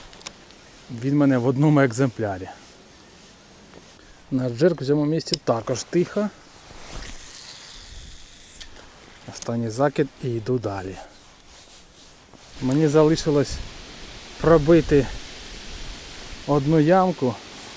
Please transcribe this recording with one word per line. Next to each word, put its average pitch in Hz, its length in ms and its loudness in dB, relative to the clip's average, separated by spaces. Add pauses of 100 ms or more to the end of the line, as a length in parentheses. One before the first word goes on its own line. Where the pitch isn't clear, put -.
(920)
Він 131 240 -2
в - 20 4
мене 139 220 4
в 120 80 0
одному 143 340 4
екземплярі. 110 680 0 (1800)
На 127 200 0
джерк 147 320 2
в 131 40 -4
цьому 147 180 2
місці 156 400 -2
також 117 380 -2
тихо. 196 480 -2 (3000)
Останній 117 380 -6
закид 139 380 0 (160)
і 135 40 -4
йду 120 300 -2
далі. 98 380 -6 (1700)
Мені 143 260 2
залишилось 151 640 4 (880)
пробити 156 680 6 (1400)
одну 147 340 4
ямку. 165 540 4 (420)